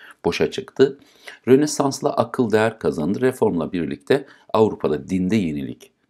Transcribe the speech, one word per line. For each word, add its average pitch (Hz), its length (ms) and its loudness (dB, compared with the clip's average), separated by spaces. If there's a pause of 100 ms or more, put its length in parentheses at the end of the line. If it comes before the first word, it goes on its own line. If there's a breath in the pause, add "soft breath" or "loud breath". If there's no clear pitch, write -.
(240 loud breath)
boşa 82 260 -2
çıktı. - 480 0 (500 loud breath)
Rönesans'la 143 680 2
akıl 117 340 0
değer 110 280 2
kazandı. 104 420 -2
Reformla 107 520 0
birlikte 80 540 -2 (260 loud breath)
Avrupa'da 78 560 0
dinde 92 280 0
yenilik, 71 560 -4 (180)